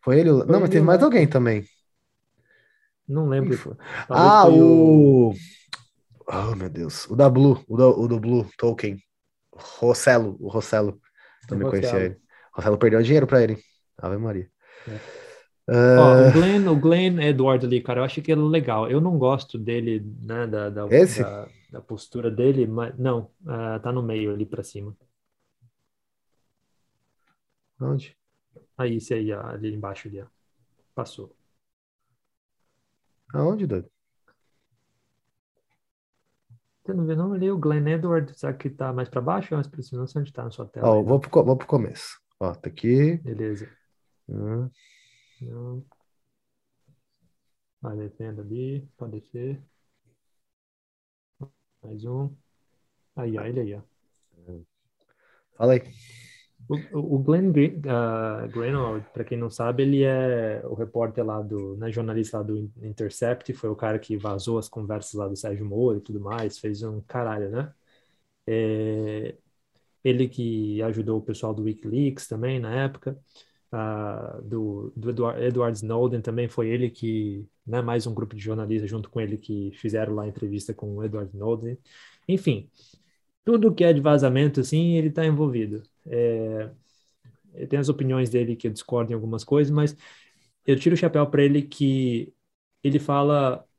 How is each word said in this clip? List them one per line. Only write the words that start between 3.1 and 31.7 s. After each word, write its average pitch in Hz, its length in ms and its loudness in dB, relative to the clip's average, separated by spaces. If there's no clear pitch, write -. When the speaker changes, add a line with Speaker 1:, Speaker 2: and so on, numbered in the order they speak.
Speaker 2:
lembro. 135 220 0
Speaker 1:
Quem 120 80 -2
foi? - 160 -12
Speaker 2:
Talvez 180 260 6
Speaker 1:
Ah, 214 120 10
Speaker 2:
foi 170 80 10
o 156 800 10
Speaker 1:
o, 98 40 -4
oh, 107 300 -4
meu 92 140 -6
Deus, 80 400 -10
o 107 40 -6
da 139 140 8
Blue, 131 400 6
o 113 80 -4
da, 127 120 8
o 117 200 4
do 117 100 0
Blue 113 380 0
Token. 113 420 -2
Rossello, 120 880 2
o 101 80 -10
Rossello. 104 500 -2
Speaker 2:
O - 20 -20
Speaker 1:
Também 101 220 -4
conhecia 98 220 -2
Speaker 2:
Rossello. 95 140 0
Speaker 1:
ele. - 60 -20
Rossello 104 240 0
perdeu 113 240 4
dinheiro 135 240 4
pra 127 160 4
ele. 110 160 0
Ave 92 180 -6
Maria. 101 340 -8
Speaker 2:
É. 107 140 -12
Speaker 1:
Ah. 123 300 8
Speaker 2:
Ó, 131 280 12
o 131 40 8
Glenn, 190 360 6
o 160 80 6
Glenn 170 440 4
Edward 131 460 2
ali, 123 160 0
cara, 123 180 -4
eu 131 40 0
achei 139 180 -8
que 160 100 0
ele 151 80 2
é 151 40 2
legal. 123 460 0
Eu 143 120 2
não 175 160 0
gosto 127 400 0
dele, 113 420 -4
né, 113 240 -8
da, 104 240 -6
da, 104 180 -8
Speaker 1:
Esse? 139 340 6
Speaker 2:
da, 101 240 -8
da 123 120 -18
postura 117 480 -8
dele, 123 360 0
mas, 117 320 -8
não, 123 320 -4
ah, 113 320 -8
tá 120 140 -6
no 127 100 -4
meio 110 300 -4
ali 104 140 -6
pra - 180 -12
cima. 104 320 -16
Speaker 1:
Onde? 135 380 -6
Speaker 2:
Aí, 120 200 -4
esse 113 160 -6
aí, 107 200 -4
ó, 101 140 -10
ali 107 280 -10
embaixo 98 340 -12
ali, 101 120 -16
ó. 98 60 -20
Passou. - 400 -14